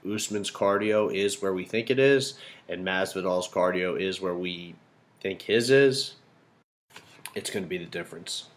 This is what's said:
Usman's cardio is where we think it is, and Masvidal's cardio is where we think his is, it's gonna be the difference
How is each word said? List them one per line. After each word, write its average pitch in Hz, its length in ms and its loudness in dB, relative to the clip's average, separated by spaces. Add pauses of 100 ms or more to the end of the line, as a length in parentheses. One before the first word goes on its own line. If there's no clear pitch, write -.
Usman's 104 440 -4
cardio 104 600 2
is 98 300 0
where 98 100 0
we 92 120 -4
think 113 260 -4
it 127 80 4
is, 135 360 4 (340)
and 90 180 -6
Masvidal's 92 600 0
cardio 90 520 0
is 92 200 -2
where 90 160 -4
we 87 400 -8 (440)
think 95 220 -6
his 117 280 2
is, 135 440 6 (1200)
it's - 160 -8
gonna 95 160 -4
be 87 120 -6
the 85 80 -8
difference - 600 -10 (100)